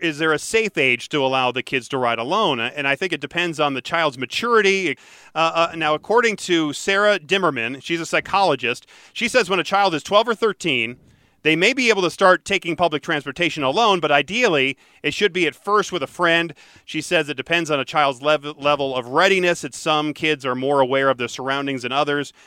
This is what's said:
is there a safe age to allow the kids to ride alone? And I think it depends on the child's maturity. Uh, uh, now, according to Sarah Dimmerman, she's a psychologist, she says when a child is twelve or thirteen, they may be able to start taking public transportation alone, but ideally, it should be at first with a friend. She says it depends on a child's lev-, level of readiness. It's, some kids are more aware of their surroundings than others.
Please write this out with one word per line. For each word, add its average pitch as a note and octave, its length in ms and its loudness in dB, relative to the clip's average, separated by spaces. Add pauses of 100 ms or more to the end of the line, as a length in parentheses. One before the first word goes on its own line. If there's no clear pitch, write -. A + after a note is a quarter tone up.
is D#3+ 160 -2
there D#3+ 160 2
a D3 60 0
safe A3 380 -2
age B2+ 320 2
to D3 140 0
allow C3 280 2
the B2 120 -4
kids B2+ 260 -4
to C#3 80 -4
ride A#2 220 0
alone? D#3 400 0
And C#3 280 -4
I C#3 80 2
think F3+ 180 -4
it C#3+ 80 -6
depends E3 380 -4
on C#3+ 140 2
the B2+ 80 -4
child's D#3+ 360 -2
maturity. G3 800 0 (360)
Uh, E3 380 2
uh, E3 40 -14
now, D#3 180 0
according G#3+ 440 2
to D#3+ 360 0
Sarah G3+ 460 2
Dimmerman, C#3 600 -2
she's E3+ 200 -4
a D#3 40 -6
psychologist, D3+ 800 0 (280)
she A3+ 160 -4
says F#3 200 2
when F#3 100 0
a D#3+ 40 -2
child G3 300 2
is D3 100 -4
twelve G#3+ 240 2
or A#3 80 -2
thirteen, C3+ 640 -2 (460)
they D#3 140 4
may G3+ 160 4
be B3+ 160 2
able G3 140 2
to E3 60 2
start F#3 360 4
taking E3+ 320 -4
public D#3+ 260 0
transportation D3+ 600 -2
alone, F#3+ 360 2
but D3 140 0
ideally, D3 640 2 (240)
it D3 120 -2
should G3+ 200 0
be F3 120 0
at C#3 100 -2
first G3+ 360 0
with F3+ 100 -4
a F3+ 60 -4
friend. E3+ 460 0 (320)
She D#3 160 -8
says D#3+ 260 0
it D3 80 -8
depends E3 340 -2
on C#3+ 120 0
a - 20 -6
child's C#3 380 0
lev-, D3+ 360 0
level C#3 380 0
of A#2+ 120 -4
readiness. F3 580 2
It's, C3 120 -12
some D3+ 360 -2
kids D3+ 320 -2
are B2+ 100 -2
more C#3 240 0
aware C3+ 300 2
of B2+ 80 0
their A#2+ 100 -4
surroundings C3+ 540 -6
than A#2+ 100 -6
others. C#3+ 400 -2 (160)